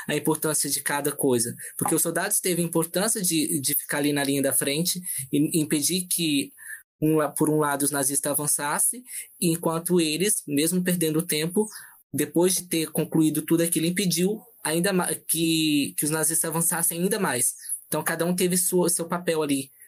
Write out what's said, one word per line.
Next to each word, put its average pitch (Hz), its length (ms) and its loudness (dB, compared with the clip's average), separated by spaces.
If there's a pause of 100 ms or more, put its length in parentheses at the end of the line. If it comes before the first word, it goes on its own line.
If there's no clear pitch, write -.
a 147 60 0
importância 151 560 0
de - 100 -2
cada 143 320 -2
coisa. 123 420 0 (240)
Porque - 160 0
os 151 80 2
soldados 170 380 0
teve 175 220 0
importância 170 580 0
de, 165 400 0
de 135 140 -2
ficar - 240 -4
ali 147 140 2
na 143 120 0
linha 139 180 0
da 135 100 2
frente 151 480 -2 (320)
e 147 280 2
impedir 156 460 0
que, 156 440 0 (520)
um 156 140 4
la-, 151 140 2
por 151 200 2
um 151 80 2
lado, 143 240 0
os 139 80 0
nazistas 143 420 -2
avançassem, 151 720 -2 (380)
enquanto 170 600 2
eles, 160 460 0
mesmo 165 360 0
perdendo 165 440 0
tempo, 170 400 0 (460)
depois 170 420 2
de - 140 -6
ter 160 220 -2
concluído 156 520 2
tudo 165 200 2
aquilo, 165 240 0
impediu 180 540 0 (220)
ainda 170 300 2
ma-, 180 200 2 (160)
que, 160 720 2
que - 60 -2
os 147 60 0
nazistas 160 380 0
avançassem 165 540 0
ainda 202 160 0
mais. 135 360 0 (340)
Então, 156 140 -2
cada 165 220 -2
um 180 100 2
teve 180 220 2
sua, 180 320 2
seu 170 180 -2
papel 170 360 -2
ali 139 280 -2 (180)